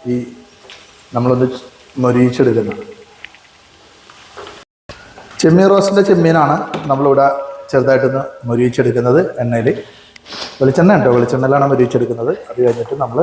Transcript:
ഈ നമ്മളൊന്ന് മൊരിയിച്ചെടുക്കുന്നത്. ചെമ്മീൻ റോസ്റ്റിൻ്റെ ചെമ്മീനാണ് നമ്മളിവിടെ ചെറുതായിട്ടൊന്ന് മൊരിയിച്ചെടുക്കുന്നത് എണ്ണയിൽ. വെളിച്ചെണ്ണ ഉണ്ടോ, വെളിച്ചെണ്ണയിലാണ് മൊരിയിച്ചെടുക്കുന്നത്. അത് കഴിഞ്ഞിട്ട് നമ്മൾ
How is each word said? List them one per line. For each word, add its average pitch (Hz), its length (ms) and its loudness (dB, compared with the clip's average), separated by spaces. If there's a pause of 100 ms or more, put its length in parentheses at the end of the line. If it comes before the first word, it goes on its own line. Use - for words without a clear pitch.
(120)
ഈ - 20 -2 (1000)
നമ്മളൊന്ന് 127 320 0 (560)
മൊരിയിച്ചെടുക്കുന്നത്. 120 800 0 (2500)
ചെമ്മീൻ 175 320 4
റോസ്റ്റിൻ്റെ 196 360 2
ചെമ്മീനാണ് 165 480 2 (340)
നമ്മളിവിടെ 135 360 2 (440)
ചെറുതായിട്ടൊന്ന് 131 520 0 (260)
മൊരിയിച്ചെടുക്കുന്നത് 123 720 0 (220)
എണ്ണയിൽ. 120 260 -2 (920)
വെളിച്ചെണ്ണ 165 380 4
ഉണ്ടോ, 127 200 2
വെളിച്ചെണ്ണയിലാണ് 131 540 0
മൊരിയിച്ചെടുക്കുന്നത്. 120 600 -2 (160)
അത് 117 160 -10
കഴിഞ്ഞിട്ട് 117 400 -2
നമ്മൾ 120 160 -6